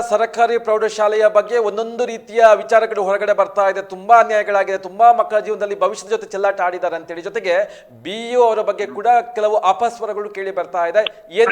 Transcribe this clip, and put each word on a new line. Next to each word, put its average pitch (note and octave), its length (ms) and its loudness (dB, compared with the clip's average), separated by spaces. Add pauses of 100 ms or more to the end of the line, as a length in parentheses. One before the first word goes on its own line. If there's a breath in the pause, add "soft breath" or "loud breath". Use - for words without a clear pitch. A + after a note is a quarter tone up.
ಸರ್ಕಾರಿ A3+ 480 0
ಪ್ರೌಢಶಾಲೆಯ G#3+ 680 0
ಬಗ್ಗೆ G#3 300 2
ಒಂದೊಂದು A3+ 480 -2
ರೀತಿಯ A3+ 380 -2 (140)
ವಿಚಾರಗಳು G#3+ 460 0
ಹೊರಗಡೆ G3+ 300 0
ಬರ್ತಾ G3 360 0
ಇದೆ. F#3+ 120 -4
ತುಂಬಾ G3 340 2
ಅನ್ಯಾಯಗಳಾಗಿದೆ, G#3 640 2
ತುಂಬಾ G3 360 4
ಮಕ್ಕಳ G#3+ 260 0
ಜೀವನದಲ್ಲಿ G3+ 400 -6
ಭವಿಷ್ಯದ G3 300 -4
ಜೊತೆ G#3+ 180 -4
ಚೆಲ್ಲಾಟ G3 340 -2
ಆಡಿದ್ದಾರೆ F3+ 340 -4
ಅಂತೇಳಿ, E3 260 -10
ಜೊತೆಗೆ F#3+ 640 -4 (180)
ಬಿ A3+ 280 -10
ಇ B3 40 -2
ಒ B3 80 6
ಅವರ A3 180 2
ಬಗ್ಗೆ G3+ 240 -4
ಕೂಡ G3+ 220 -6 (280)
ಕೆಲವು G#3+ 200 0
ಅಪಸ್ವರಗಳು G#3 760 -2
ಕೇಳಿ G3 260 -10
ಬರ್ತಾ F3 300 -4
ಇದೆ. G#3 460 -2
ಏನ್ G#3 200 2